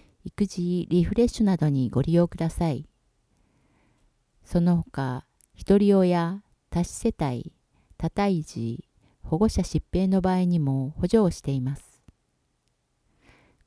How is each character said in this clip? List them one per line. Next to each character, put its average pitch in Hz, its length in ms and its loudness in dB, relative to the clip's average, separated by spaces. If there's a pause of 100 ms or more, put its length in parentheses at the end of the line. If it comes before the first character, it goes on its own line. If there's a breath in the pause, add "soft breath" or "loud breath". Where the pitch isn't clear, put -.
(260 soft breath)
育 202 200 -4
児 175 440 -4
リ 175 140 4
フ 190 120 -2
レ 240 100 4
ッ - 20 4
シ - 140 -2
ュ - 20 2
な 190 140 4
ど 156 100 2
に 135 220 0
ご 127 120 0
利 165 120 -2
用 170 160 4
く - 80 -14
だ 165 120 -2
さ 165 200 -4
い。 139 180 -6 (1600)
そ 175 160 0
の 175 160 4
他、 131 480 -6 (280)
ひ - 120 -16
と 202 120 4
り 202 160 4
親、 180 500 2 (260)
多 175 120 -2
子 - 80 -4
世 - 300 -4
帯、 131 320 -4 (460)
多 160 120 -4
胎 196 320 0
児、 113 460 -8 (360)
保 - 140 -2
護 214 120 2
者 185 140 0
疾 - 180 -4 (100)
病 190 160 0
の 190 140 2
場 185 120 0
合 185 120 0
に 175 140 2
も 135 320 -2
補 - 120 -10
助 220 160 2
を 180 120 4
し - 100 -8
て 139 100 -6
い 135 80 -2
ま 131 160 -4
す。 - 280 -20 (1600 soft breath)